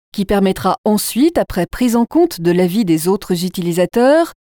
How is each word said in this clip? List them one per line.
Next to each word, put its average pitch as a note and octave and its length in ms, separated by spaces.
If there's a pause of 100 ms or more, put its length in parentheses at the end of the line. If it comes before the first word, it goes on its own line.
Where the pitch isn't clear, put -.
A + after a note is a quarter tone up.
(120)
qui G3 140
permettra G3 600
ensuite, A3 520
après F#3 320
prise A#3+ 260
en A#3 100
compte E4 360
de E3+ 80
l'avis F#3 340
des E3 240
autres F#3 380
utilisateurs, F#3 880 (120)